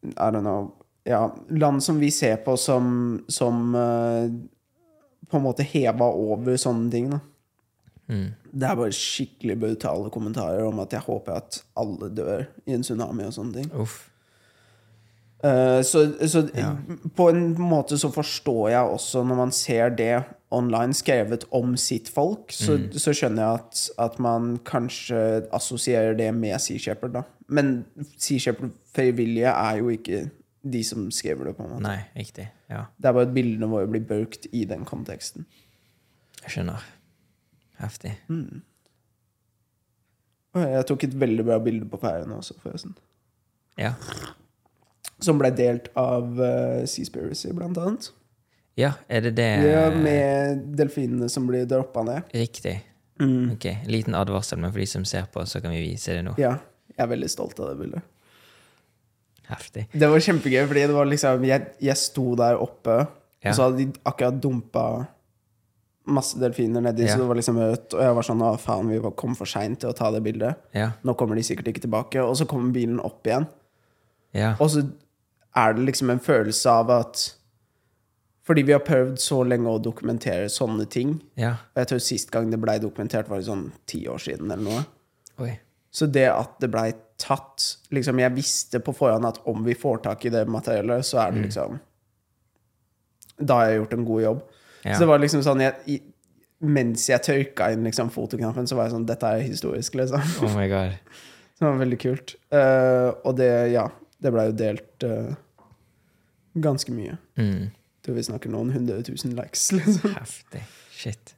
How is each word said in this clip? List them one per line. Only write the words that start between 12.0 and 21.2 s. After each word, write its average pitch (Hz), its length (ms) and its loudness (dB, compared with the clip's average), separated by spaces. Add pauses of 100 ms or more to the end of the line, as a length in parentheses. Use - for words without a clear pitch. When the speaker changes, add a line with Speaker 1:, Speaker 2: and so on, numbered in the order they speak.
Speaker 1:
dør 104 320 -4 (200)
i 135 60 -4
en 123 100 -2
tsunami 113 420 -6
og 107 80 -8
sånne 113 220 -10
ting. 135 200 -8
Speaker 2:
Uff. 110 360 -6 (1300)
Speaker 1:
Eh, 131 400 6
så, 151 320 4 (140)
så 156 280 2
Speaker 2:
Ja. 147 200 -2 (400)
Speaker 1:
på 180 140 8
en 170 260 4
måte 156 420 2
så 147 140 0
forstår 117 580 0
jeg 123 180 4
også - 380 -2
når 127 100 2
man 127 160 2
ser 120 380 2
det 117 340 2 (260)
online 120 440 2
skrevet 117 580 0